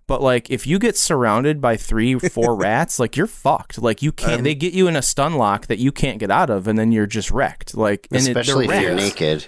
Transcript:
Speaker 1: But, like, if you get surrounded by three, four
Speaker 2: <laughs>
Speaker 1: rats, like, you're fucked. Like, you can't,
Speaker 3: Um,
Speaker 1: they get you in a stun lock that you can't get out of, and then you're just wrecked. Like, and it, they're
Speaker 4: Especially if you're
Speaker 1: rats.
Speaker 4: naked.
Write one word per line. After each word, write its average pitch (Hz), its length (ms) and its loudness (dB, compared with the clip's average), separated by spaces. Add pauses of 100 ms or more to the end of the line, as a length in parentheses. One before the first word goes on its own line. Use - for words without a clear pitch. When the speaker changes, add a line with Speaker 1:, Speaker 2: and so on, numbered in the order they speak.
Speaker 1:
But, 131 140 -2
like, 127 280 2
if 123 160 -4
you 165 140 0
get 226 180 0
surrounded 131 640 2
by 120 160 2
three, 117 420 0
four 117 380 0
Speaker 2:
<laughs> 95 100 -2
Speaker 1:
rats, 120 320 0
like, 120 200 -2
you're 185 100 0
fucked. - 540 -4
Like, 113 200 0
you 143 120 0
can't, - 260 0
Speaker 3:
Um, 120 40 -2
Speaker 1:
they 147 120 0
get 165 160 -4
you 185 160 2
in 165 80 0
a 135 60 0
stun 147 340 0
lock 104 320 0
that 104 120 -2
you 131 120 2
can't 127 260 -4
get 104 140 -4
out 151 180 2
of, 98 160 0
and 110 140 2
then 113 140 2
you're 107 120 2
just 107 240 -4
wrecked. - 460 -2
Like, 104 340 -2
and - 120 4
it, 127 120 2
they're 123 80 0
Speaker 4:
Especially 131 260 2
if 180 140 2
you're 87 100 0
Speaker 1:
rats. 95 120 0
Speaker 4:
naked. 78 440 0